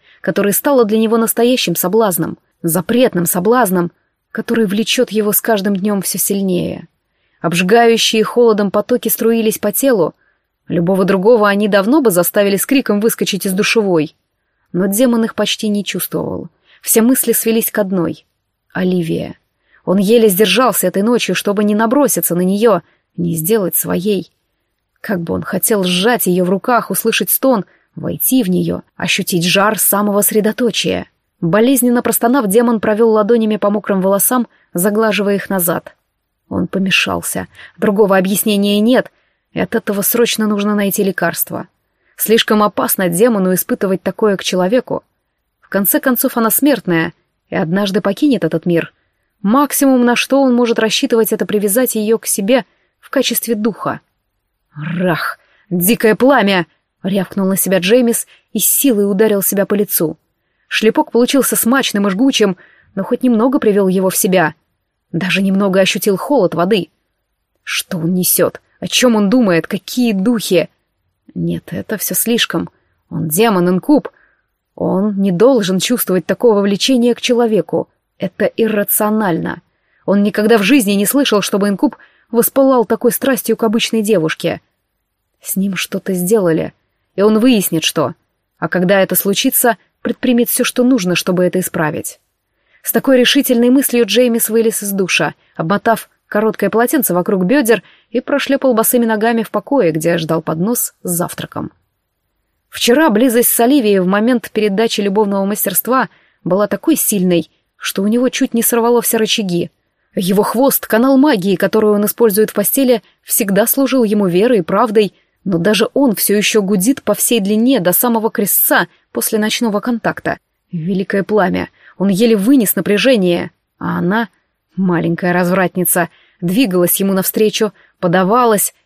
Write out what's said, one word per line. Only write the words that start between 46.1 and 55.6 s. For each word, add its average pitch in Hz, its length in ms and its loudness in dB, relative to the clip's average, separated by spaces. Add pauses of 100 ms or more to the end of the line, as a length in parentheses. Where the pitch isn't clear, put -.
она 226 140 0
смертная 180 600 0 (360)
и - 60 -8
однажды 190 460 -2
покинет 202 440 0
этот 160 220 -4
мир. 165 260 0 (500)
Максимум, 262 600 2
на 240 120 2
что 269 240 0
он 262 140 2
может 233 240 0
рассчитывать, 220 540 0
это 208 140 -2
привязать 214 480 0
её 220 240 0
к - 80 -20
себе 220 380 0 (360)
в - 100 -20
качестве 240 440 -2
духа. 208 460 -4 (720)
«Рах! 170 640 -4 (300)